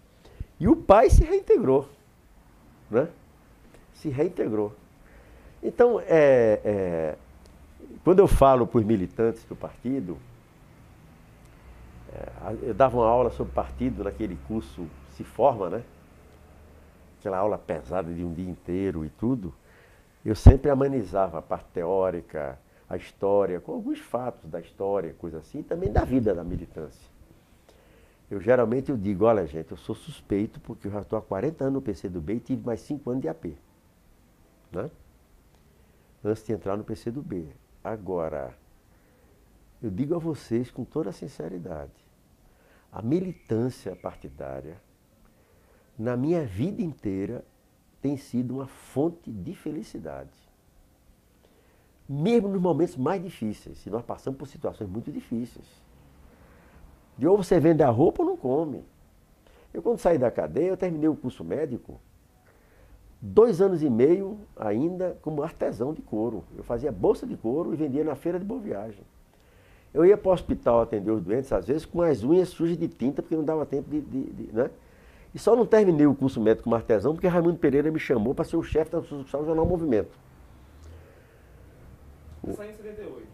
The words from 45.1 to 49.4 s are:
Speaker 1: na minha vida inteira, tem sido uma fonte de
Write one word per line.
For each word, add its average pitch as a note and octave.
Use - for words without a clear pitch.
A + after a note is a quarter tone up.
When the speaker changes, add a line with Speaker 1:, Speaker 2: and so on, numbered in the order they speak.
Speaker 1:
na A#2+
minha D3+
vida B2
inteira, G#2+
tem C#3
sido B2+
uma C3+
fonte -
de A2